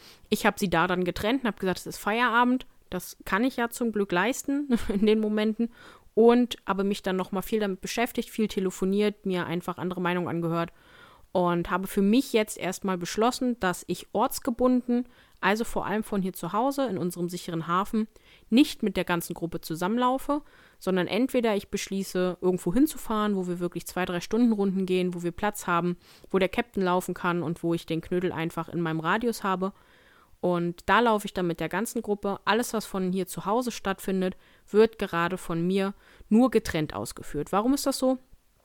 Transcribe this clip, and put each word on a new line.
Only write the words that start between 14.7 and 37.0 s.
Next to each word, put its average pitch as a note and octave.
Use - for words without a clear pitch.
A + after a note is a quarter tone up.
also G#3+
vor -
allem G#3+
von G3+
hier F#3
zu E3
Hause C4+
in F#3+
unserem F3
sicheren E3+
Hafen, G3+
nicht B3+
mit G3
der F3+
ganzen E3+
Gruppe E3+
zusammenlaufe, B3
sondern F#3
entweder A#3
ich -
beschließe, F#3
irgendwo F3+
hinzufahren, G#3+
wo F3+
wir F3
wirklich F3
zwei, F#3
drei F3
Stunden A3+
Runden G3
gehen, F3+
wo F3
wir E3+
Platz -
haben, F3
wo F#3+
der F#3
Captain -
laufen F3+
kann F3
und E3
wo E3+
ich E3+
den E3
Knödel F3+
einfach E3
in F3
meinem D#3+
Radius A3
habe. F#3+
Und F3
da G3
laufe G#3+
ich -
dann F3+
mit D#3+
der D#3+
ganzen A3
Gruppe. G3+
Alles, A3
was A3
von F#3
hier F#3
zu -
Hause A3+
stattfindet, F#3+
wird A3
gerade F3
von E3+
mir G3
nur A3+
getrennt D#3+
ausgeführt. -